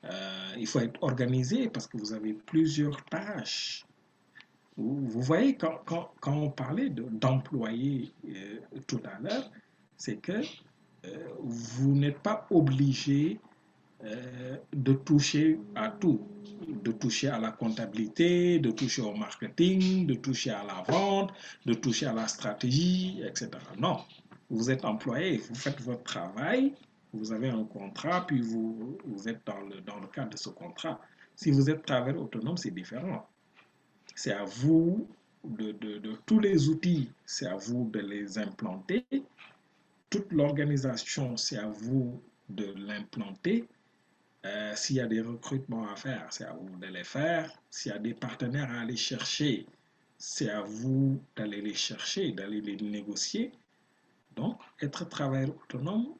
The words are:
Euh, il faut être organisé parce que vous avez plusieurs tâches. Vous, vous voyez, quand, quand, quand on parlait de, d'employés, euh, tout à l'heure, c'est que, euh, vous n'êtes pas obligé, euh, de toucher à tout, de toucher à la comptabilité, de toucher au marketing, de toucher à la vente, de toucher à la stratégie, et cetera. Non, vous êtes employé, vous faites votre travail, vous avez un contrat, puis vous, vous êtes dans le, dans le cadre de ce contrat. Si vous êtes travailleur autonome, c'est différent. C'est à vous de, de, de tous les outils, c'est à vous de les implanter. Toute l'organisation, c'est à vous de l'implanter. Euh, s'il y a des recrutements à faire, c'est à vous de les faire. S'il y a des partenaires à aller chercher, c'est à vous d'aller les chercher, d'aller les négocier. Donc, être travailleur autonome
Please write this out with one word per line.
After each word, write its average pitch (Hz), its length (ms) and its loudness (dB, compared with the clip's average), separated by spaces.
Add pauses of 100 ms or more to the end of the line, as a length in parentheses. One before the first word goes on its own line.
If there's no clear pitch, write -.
Euh, - 540 -8
il 113 80 -4
faut - 140 4
être 117 220 -2
organisé 131 640 2
parce - 180 -6
que - 100 -10
vous 107 160 -4
avez 107 220 -4
plusieurs 147 720 2
tâches. - 800 -6 (880)
Vous, 131 300 -2
vous 117 160 -2
voyez, 180 340 6
quand, 160 280 -2
quand, - 260 -4 (100)
quand 143 160 0
on 151 140 2
parlait 147 400 0
de, 120 140 -4
d'employés, 127 1080 0 (160)
euh, 101 300 -10 (280)
tout 131 180 0
à 98 160 -10
l'heure, 214 300 -4 (460)
c'est 107 200 -6
que, 202 260 -4 (600)
euh, - 240 -12 (120)
vous 120 540 2
n'êtes 139 240 4
pas 214 320 0
obligé, 143 880 4 (680)
euh, 127 520 -8 (160)
de 135 220 6
toucher 151 680 6 (140)
à 110 160 0
tout, 139 360 4 (400)
de 135 260 -2
toucher 123 360 0
à 131 100 0
la 110 140 -2
comptabilité, 117 1080 2
de 123 120 4
toucher 127 320 0
au 107 120 -2
marketing, 185 920 4
de 135 80 4
toucher 127 360 -2
à 101 140 -4
la 95 180 -6
vente, 196 500 4 (320)
de 117 100 4
toucher 123 320 0
à 120 60 0
la 113 140 -2
stratégie, 175 960 2
et 101 120 -6
cetera. 90 260 -6 (180)
Non, 120 220 2 (500)
vous 117 200 0
êtes 131 140 2
employé, 131 540 0
vous 117 160 -8
faites 131 260 -4
votre 120 220 -4
travail, 156 720 0 (380)
vous 110 200 -6
avez 117 160 0
un 110 160 0
contrat, 143 640 -2
puis 135 140 2
vous, 113 640 -2
vous 104 240 -8
êtes 113 180 -6
dans 98 140 -8
le, 98 220 -14
dans 101 180 -12
le 95 80 -12
cadre 123 220 -6
de - 60 -12
ce - 120 -10
contrat. - 520 -10 (360)
Si - 140 2
vous 139 200 8
êtes 156 140 0
travailleur 135 380 0
autonome, 117 340 -4
c'est 113 160 -4
différent. 170 560 -6 (880)
C'est - 180 -2
à 101 120 -2
vous 160 640 4 (360)
de, 107 280 -6
de, 104 260 -8
de 107 140 -8 (140)
tous 220 140 8
les 180 280 6
outils, 160 420 4 (140)
c'est - 220 -6
à 90 100 -4
vous 117 340 -2
de 107 100 -2
les 101 380 -6
implanter. 101 680 -4 (1040)
Toute 196 200 -2
l'organisation, 143 1080 2
c'est - 200 -4
à 107 120 -4
vous 120 520 0 (280)
de 98 280 -6
l'implanter. 104 880 -2 (800)
Euh, 107 320 -4
s'il - 200 0
y 131 40 2
a 117 60 0
des 113 160 2
recrutements 120 640 -4
à 101 80 -10
faire, 113 340 -8
c'est - 140 -10
à 101 80 -10
vous 95 240 -12
de 92 100 -12
les 92 160 -10
faire. 156 480 -2 (200)
S'il - 200 -8
y 101 40 -6
a 104 40 -8
des 113 160 -4
partenaires 127 560 -4
à 120 100 -6
aller 117 140 -4
chercher, - 720 0 (520)
c'est - 320 -4
à 107 100 -2
vous 131 580 2 (160)
d'aller 104 280 -6
les 104 120 -4
chercher, - 560 -2
d'aller 101 300 -4
les 104 160 -6
négocier. 104 760 -4 (840)
Donc, 196 240 -2 (220)
être 147 260 -6
travailleur 135 480 0
autonome 202 520 -2 (120)